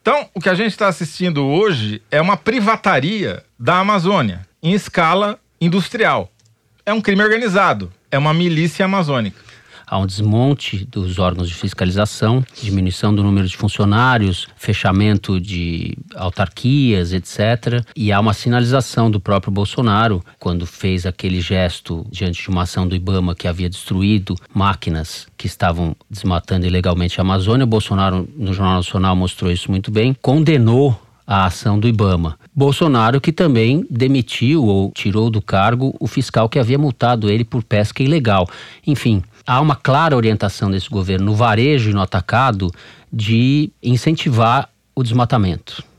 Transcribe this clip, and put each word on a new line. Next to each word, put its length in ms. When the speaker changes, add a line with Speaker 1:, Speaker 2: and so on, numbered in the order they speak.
Speaker 1:
Então, 340
o 60
que 80
a 60
gente 220
tá 120
assistindo 560
hoje 560
é 100
uma 160
privataria 1080
da 220
Amazônia, 600
em 100
escala 680
industrial. 720
É 80
um 80
crime 200
organizado, 720
é 60
uma 160
milícia 540
amazônica. 600
Speaker 2:
Há 80
um 80
desmonte 800
dos 340
órgãos 300
de 60
fiscalização, 920
diminuição 520
do 80
número 260
de 80
funcionários, 1000
fechamento 840
de 560
autarquias, 1000
et 120
cetera. 560
E 160
há 80
uma 140
sinalização 760
do 80
próprio 320
Bolsonaro, 720
quando 280
fez 400
aquele 340
gesto 680
diante 320
de 80
uma 140
ação 220
do 80
ibama 400
que 140
havia 220
destruído 680
máquinas 760
que 80
estavam 500
desmatando 560
ilegalmente 520
a 40
Amazônia. 420
Bolsonaro, 720
no 160
Jornal 240
Nacional, 400
mostrou 340
isso 200
muito 200
bem, 300
condenou 800
a 200
ação 320
do 100
ibama. 500
Bolsonaro 680
que 100
também 560
demitiu 800
ou 260
tirou 380
do 100
cargo 580
o 80
fiscal 400
que 120
havia 180
multado 540
ele 140
por 180
pesca 400
ilegal. 460
Enfim, 360
há 140
uma 160
clara 400
orientação 540
desse 180
governo 380
no 80
varejo 560
e 20
no 80
atacado 720
de 580
incentivar 880
o 60
desmatamento. 840